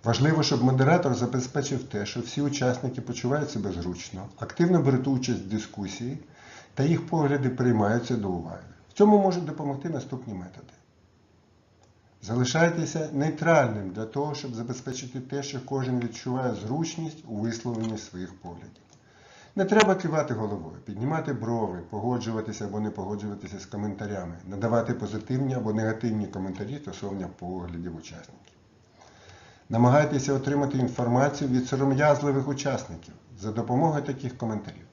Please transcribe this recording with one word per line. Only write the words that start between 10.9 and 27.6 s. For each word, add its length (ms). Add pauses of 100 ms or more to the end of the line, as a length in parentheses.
Залишайтеся 920
нейтральним 760
для 140
того, 300
щоб 200
забезпечити 680
те, 220
що 240
кожен 340
відчуває 540
зручність 720
у 80
висловленні 640
своїх 360
поглядів. 480 (760)
Не 80
треба 300
кивати 400
головою, 500
піднімати 480
брови, 460 (120)
погоджуватися 720
або 160
не 100
погоджуватися 680
з 80
коментарями, 680 (120)
надавати 480
позитивні 600
або 180
негативні 540
коментарі 520
стосовно 500 (100)
поглядів 580